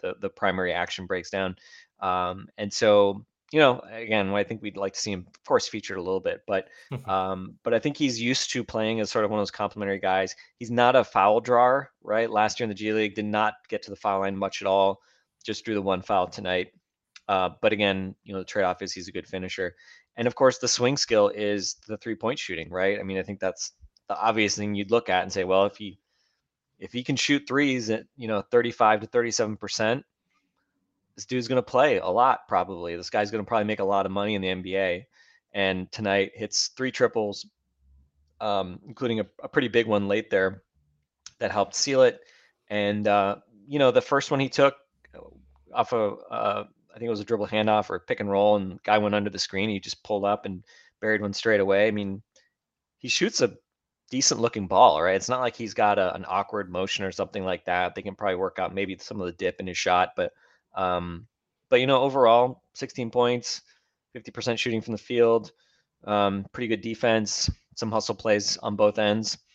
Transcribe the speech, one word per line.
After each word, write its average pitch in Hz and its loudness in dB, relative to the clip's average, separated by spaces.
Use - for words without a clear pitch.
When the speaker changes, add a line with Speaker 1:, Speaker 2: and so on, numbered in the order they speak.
Speaker 1:
the, 92 -6
the 101 -6
primary 92 -2
action 87 -6
breaks 90 -6
down. 95 -4
Um, 92 -4
and 104 -6
so, 104 4
you 151 2
know, 131 6
again, 110 -2
I 101 2
think 107 -10
we'd 101 -10
like 98 -4
to - -10
see 107 -6
him, 90 -8
of - -20
course, 123 0
featured 98 -10
a 92 -6
little 92 -2
bit, 92 -6
but, 98 -2
Speaker 2:
<laughs> 127 -10
Speaker 1:
um, 95 -2
but 117 0
I 110 4
think 143 -4
he's 123 -2
used 123 -2
to 123 -4
playing 113 -2
as 104 -4
sort 110 0
of 101 -2
one 107 -2
of - 0
those 98 -4
complimentary 98 -6
guys. 95 -2
He's 117 -10
not 120 4
a 120 6
foul 107 4
drawer, 123 2
right? 110 0
Last 107 0
year 120 -4
in 107 -2
the 101 -6
G 107 -4
League, 107 0
did 107 -4
not 107 0
get 107 -6
to - -16
the 95 -14
foul 98 -2
line 98 -4
much 98 -6
at 98 -4
all, 98 2
just - -8
drew 110 -4
the 101 -2
one 95 -2
foul 92 0
tonight. 92 -4
Uh, 92 0
but 110 2
again, 98 -2
you 104 -18
know, 98 -8
the 92 -10
trade-off 92 -2
is 92 -8
he's 90 -14
a 95 -16
good 87 -10
finisher. 92 -8
And 120 0
of 120 -4
course, 131 4
the 127 -4
swing 123 2
skill 104 4
is 104 -4
the 110 -10
three-point 113 -6
shooting, 82 -8
right? 95 0
I 98 -8
mean, 95 -6
I 95 -2
think 98 -10
that's - -6
the 95 -6
obvious 107 0
thing 104 -4
you'd 101 -6
look 117 0
at 92 2
and 95 -10
say, 95 -2
"Well, 95 4
if 101 -4
he, 98 -16
if 95 -16
he 123 -6
can 135 -4
shoot 143 0
threes 131 0
at, 110 -2
you 120 -10
know, 107 -2
thirty-five 117 4
to 107 -10
thirty-seven 113 0
percent, 113 -2
this - -16
dude's 123 -4
gonna 127 2
play 127 4
a 90 -2
lot, 117 4
probably. 87 -2
This 87 -12
guy's 104 0
gonna 107 -4
probably 107 0
make 107 -2
a 98 -2
lot 98 2
of 95 -6
money 101 -2
in 98 -4
the 95 -2
N 92 -4
B 92 -6
A." 95 -2
And 95 -2
tonight 98 0
hits - -4
three 131 -6
triples, 107 -2
um, 95 -4
including 117 -4
a, 98 -4
a - -12
pretty 131 0
big 113 2
one 101 2
late 110 -2
there 95 0
that 110 -4
helped 104 -2
seal 135 2
it. 120 6
And, 104 0
uh, 101 2
you 143 -2
know, 131 6
the 127 4
first - 0
one 135 0
he 131 -2
took 139 4
off 123 0
of, 107 0
uh, 104 -4
I - -20
think 117 -8
it 117 -2
was 104 -4
a 101 -10
dribble 104 -2
handoff 107 2
or 95 -6
a 90 -6
pick - -6
and 104 -4
roll, 104 4
and 95 -8
guy 107 2
went 104 2
under 104 0
the 95 -10
screen. 98 -4
He 98 -4
just - -14
pulled 101 -2
up 101 -2
and 95 -10
buried 107 0
one 101 -4
straight 104 2
away. 98 4
I 110 2
mean, 101 -6
he 131 -16
shoots - 0
a 123 2
decent 127 0
looking 107 -2
ball, 95 6
right? 92 2
It's 95 -2
not 127 0
like 120 -2
he's 107 -10
got 104 2
a, 92 2
an 92 -12
awkward 98 -4
motion 95 -4
or 95 -6
something 95 -6
like 90 -4
that. 90 -2
They 95 -10
can 95 -10
probably 98 -2
work 92 -4
out 92 -4
maybe 95 -6
some 107 -10
of 90 -4
the 87 -6
dip 90 -4
in 95 -10
his 90 -8
shot, 90 2
but, 92 -4
um, 87 -4
but, 123 6
you 127 2
know, 135 6
overall, 127 6
sixteen 127 -8
points, 123 0
fifty 113 -16
percent 113 -4
shooting 113 -2
from 117 -8
the 107 -6
field, 117 2
um, 101 0
pretty 123 -6
good 107 -2
defense, 113 0
some 110 -6
hustle 107 -2
plays 104 0
on 104 -6
both 104 2
ends. 107 0